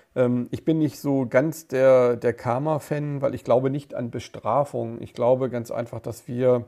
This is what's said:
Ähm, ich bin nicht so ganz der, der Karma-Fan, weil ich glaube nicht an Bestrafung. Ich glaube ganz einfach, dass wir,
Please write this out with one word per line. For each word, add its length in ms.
Ähm, 360
ich 120
bin 140
nicht 220
so 300
ganz 380
der, 480
der 180
Karma-Fan, 880
weil 140
ich 80
glaube 260
nicht 240
an 180
Bestrafung. 880
Ich 120
glaube 360
ganz 220
einfach, 280
dass 280
wir, 400